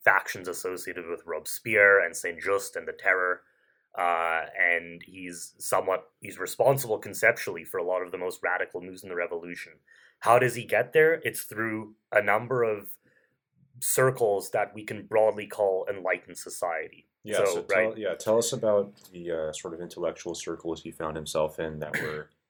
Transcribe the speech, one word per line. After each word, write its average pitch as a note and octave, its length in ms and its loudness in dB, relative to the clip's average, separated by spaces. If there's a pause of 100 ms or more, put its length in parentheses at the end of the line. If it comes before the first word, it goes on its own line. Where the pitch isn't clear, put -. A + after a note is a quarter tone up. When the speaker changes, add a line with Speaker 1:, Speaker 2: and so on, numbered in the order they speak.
Speaker 1:
factions F#2+ 420 2
associated F2 600 -6
with E2+ 180 -8
Robespierre G2+ 720 6
and E2+ 180 2
Saint-Just F#2 600 -2
and E2 100 -6
the D#2+ 60 -6
Terror. F#2 480 0 (580)
Uh, E2 460 0 (120)
and E2+ 480 0
he's F2+ 540 -14
somewhat, F#2 460 0 (160)
he's G2 180 -12
responsible A#2 600 2
conceptually G2+ 640 -2
for F#2 140 -6
a F2 60 -2
lot F2+ 200 0
of F2+ 80 -10
the F#2 60 -6
most F2+ 260 -6
radical F2+ 360 -2
moves F#2 220 -14
in G2 60 -14
the F2+ 80 -8
revolution. E2+ 560 -6 (480)
How A#2 180 6
does B2 160 2
he A#2+ 80 -8
get G#2+ 300 0
there? D#3+ 220 6 (100)
It's A2+ 180 -4
through A2 520 -4 (180)
a G#2 100 6
number A#2 400 2
of G#2+ 280 -2 (880)
circles A2+ 720 2
that G#2+ 220 0
we G#2+ 120 -14
can G#2+ 220 -10
broadly G#2+ 420 4
call F#2+ 420 2
enlightened F2+ 480 -4
society. E2 680 -8 (180)
Speaker 2:
Yeah, G#2 140 0
Speaker 1:
So, G2 80 4
Speaker 2:
so F2 160 0
tell, F#2+ 260 2
Speaker 1:
right? A2+ 100 -6
Speaker 2:
yeah, G2 160 -2
tell A2 240 2
us A#2 140 2
about G#2 400 2 (200)
the, F2 200 -10
uh, D#2 200 -4
sort E2+ 220 -10
of E2 60 -12
intellectual E2+ 540 -6
circles E2 480 -8
he E2 100 -12
found D#2 240 -6
himself D#2 420 -2
in D#2 220 -6
that D2+ 200 -6
were D#2 300 -8 (200)